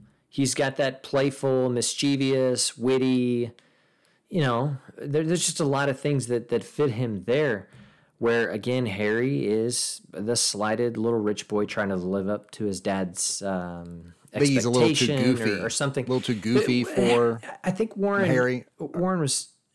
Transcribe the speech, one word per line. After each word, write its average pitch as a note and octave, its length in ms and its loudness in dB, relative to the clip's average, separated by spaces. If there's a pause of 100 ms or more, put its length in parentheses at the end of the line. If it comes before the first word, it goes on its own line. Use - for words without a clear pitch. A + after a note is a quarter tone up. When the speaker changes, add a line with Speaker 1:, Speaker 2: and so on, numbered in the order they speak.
(280)
Speaker 1:
He's C3+ 260 0
got C3+ 240 0
that C3+ 260 0
playful, C3+ 640 2
mischievous, C3 1080 0
witty, B2 760 2 (760)
you F3+ 120 2
know, C3 340 0 (220)
there, C#3+ 260 -2
there's E3+ 220 0
just - 120 -4
a E3+ 60 0
lot C#3 240 2
of C3 100 -2
things C#3 280 0
that, A#2+ 240 -2
that A#2 120 0
fit D3 280 0
him A2 340 -4
there, A#2+ 420 0 (520)
where, A#2 320 2
again, A#2+ 340 -2
Harry A2+ 600 0
is A2+ 640 0
the G#2+ 260 -2
slighted A2 640 0
little A2+ 200 0
rich G#2 300 -2
boy G#2 160 0
trying G#2 240 -2
to G2 80 0
live F#2+ 320 -2
up G#2 240 -4
to A2 140 -4
his F#2+ 140 -4
dad's, F#2+ 640 -4
um, F2 680 -8 (220)
Speaker 2:
Maybe C#3+ 140 2
he's B2 180 2
a A#2+ 40 0
little A#2+ 180 4
too - 40 2
Speaker 1:
expectation B2+ 440 2
Speaker 2:
goofy. A2 140 -2 (120)
Speaker 1:
or, - 40 -2
or A2+ 40 -4
something. C3+ 340 -2
Speaker 2:
A A#2 40 -8
little B2+ 120 0
too B2 180 -2
goofy B2 460 2
Speaker 1:
But, - 100 -6
Speaker 2:
for A#2 460 2 (240)
Speaker 1:
I F#3 60 -2
think G#3+ 260 -4
Warren, G3 300 0
Speaker 2:
Harry. B2+ 400 2 (120)
Speaker 1:
Warren F3 420 -2
was - 280 -2 (260)